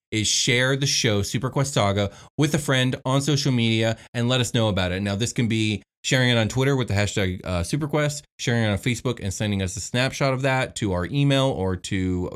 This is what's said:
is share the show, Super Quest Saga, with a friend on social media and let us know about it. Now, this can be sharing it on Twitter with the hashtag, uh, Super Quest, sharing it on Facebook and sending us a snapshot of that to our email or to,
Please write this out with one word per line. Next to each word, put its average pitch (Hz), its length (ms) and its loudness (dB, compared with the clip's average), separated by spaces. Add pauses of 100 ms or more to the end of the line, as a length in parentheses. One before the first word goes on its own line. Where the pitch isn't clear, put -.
(120)
is 110 160 0
share 127 480 2
the 139 120 -2
show, 110 340 2
Super 120 300 -4
Quest 139 240 -2
Saga, 101 360 2 (280)
with 151 160 2
a 143 40 2
friend 127 360 0 (100)
on 135 160 2
social 143 300 2
media 113 460 2 (180)
and 120 120 0
let 127 140 2
us 113 140 -2
know 113 120 2
about 92 240 0
it. 95 120 -2
Now, 98 120 -2
this 110 160 -2
can 120 160 0
be 107 360 0 (220)
sharing 127 240 2
it 120 80 4
on 110 120 2
Twitter 131 260 0
with 123 140 -2
the 104 40 0
hashtag, 101 520 0
uh, 87 180 -2
Super 151 240 -4
Quest, 147 380 -2 (120)
sharing 117 280 0
it - 20 2
on 101 100 0
Facebook - 460 -2
and 95 100 -4
sending 104 280 -2
us 92 160 -4
a - 20 -8
snapshot 131 540 -2
of 131 80 -4
that 131 340 -2
to 101 160 -2
our 87 140 0
email 139 400 2
or 95 320 -2
to, 92 580 -2